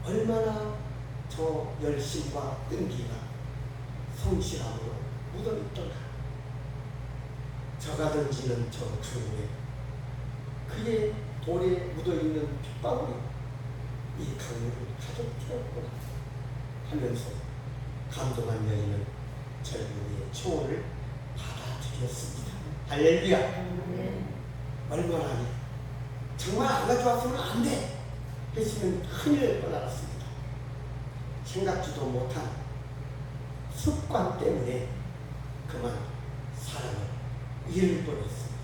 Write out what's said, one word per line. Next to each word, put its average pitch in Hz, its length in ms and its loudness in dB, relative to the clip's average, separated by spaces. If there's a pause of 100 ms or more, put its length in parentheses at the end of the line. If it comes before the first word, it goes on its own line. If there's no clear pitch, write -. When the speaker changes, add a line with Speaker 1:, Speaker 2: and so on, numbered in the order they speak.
Speaker 1:
얼마나 220 720 4 (540)
저 156 420 0 (100)
열심과 147 760 0 (120)
끈기가 - 440 0 (1080)
성실함으로 - 720 2 (380)
묻어있던가. 208 640 -2 (1800)
저가 151 320 2
던지는 127 600 2
저 - 140 -6
강물에, 107 640 -2 (1200)
그의 214 440 4 (320)
돌에 180 500 4
묻어있는 156 680 2
핏방울이 123 520 0 (1040)
이 - 180 -2
강물을 120 360 -2 (260)
가득 - 320 -4 (160)
채웠구나." - 400 -2 (1000)
하면서 135 400 0 (840)
감동한 110 560 0
여인은 101 380 4 (580)
젊은이의 - 680 -2
초원을 151 500 2 (540)
받아들였습니다. - 1120 -2 (380)
할렐루야. 165 480 10
Speaker 2:
아멘. - 960 0 (580)
Speaker 1:
얼마나 170 400 2
하니? - 160 2 (920)
"정말 226 300 4
안 262 200 4
가져왔으면 247 520 6
안 - 240 2
돼!" - 340 2 (600)
했으면 185 500 2
큰일 285 320 6
날 233 220 6
뻔 - 120 0
알았습니다. - 520 -2 (1200)
생각지도 - 600 2
못한 123 420 0 (1200)
습관 - 640 2
때문에 123 520 2 (800)
그만 120 280 -2 (640)
사람을 - 380 -4 (720)
잃을 180 340 6
뻔했습니다. - 600 -2